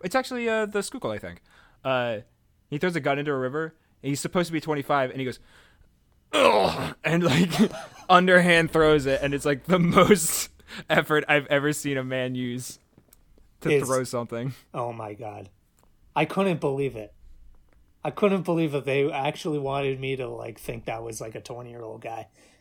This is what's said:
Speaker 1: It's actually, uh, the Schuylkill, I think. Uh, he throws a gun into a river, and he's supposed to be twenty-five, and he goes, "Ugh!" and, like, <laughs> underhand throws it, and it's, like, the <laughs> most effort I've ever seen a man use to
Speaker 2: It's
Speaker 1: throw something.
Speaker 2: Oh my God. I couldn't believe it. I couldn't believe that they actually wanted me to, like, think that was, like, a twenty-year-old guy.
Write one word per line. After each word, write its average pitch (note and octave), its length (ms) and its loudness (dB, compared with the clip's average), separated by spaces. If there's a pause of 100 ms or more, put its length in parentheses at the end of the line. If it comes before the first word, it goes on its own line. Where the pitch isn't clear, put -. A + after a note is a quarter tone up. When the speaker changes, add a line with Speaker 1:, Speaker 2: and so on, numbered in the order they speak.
Speaker 1:
It's F3+ 120 -4
actually, B3 340 -2
uh, A3 160 0
the G3+ 180 -4
Schuylkill, G3 280 -8
I G#2 80 -6
think. F2 220 -14 (420)
Uh, B2 340 0 (520)
he D3 80 -6
throws F3+ 200 -2
a - 20 -2
gun C#3 180 0
into D3 140 -4
a C#3 60 -2
river, D3 380 -6 (280)
and C3+ 60 -6
he's C#3 100 -2
supposed F3 280 -2
to E3 60 -12
be D#3 60 -2
twenty-five, C#3+ 520 -2
and C3+ 80 -10
he C3+ 60 -4
goes, A#2+ 140 -8 (960)
"Ugh!" F#3 600 4 (100)
and, E3+ 180 2
like, E3+ 260 4 (320)
<laughs> - 280 -10
underhand F3+ 600 6
throws D#3 340 6
it, C3+ 160 2
and C#3 120 0
it's, C#3 120 -2
like, C#3+ 200 0
the F3+ 140 4
<laughs> E3+ 180 4
most - 520 4 (400)
effort D#3 400 2
I've D3 180 2
ever C#3+ 240 2
seen C#3+ 260 -4
a C3 60 -4
man B2+ 320 -4
use B2+ 420 -6 (840)
to D#3+ 80 -2
Speaker 2:
It's C#3 180 2
Speaker 1:
throw C3 160 0
something. A#2+ 500 -6 (200)
Speaker 2:
Oh A#2+ 180 -6
my A2 220 -12
God. G#2 360 -14 (640)
I D#3 120 2
couldn't F#3 340 -2
believe C#3 380 -4
it. G#2 160 -14 (880)
I D3+ 80 -6
couldn't G3 320 2
believe E3 300 0
that C#3 120 -4
they C#3 240 0
actually D3 500 -4
wanted C3+ 400 -4
me C3+ 180 -6
to, B2 100 -8
like, A#2 320 -12
think A#2 260 -10
that A2+ 180 -8
was, A2+ 180 -10
like, A2+ 140 -12
a A2 60 -12
twenty-year-old A#2+ 600 -14
guy. A2+ 260 -12 (340)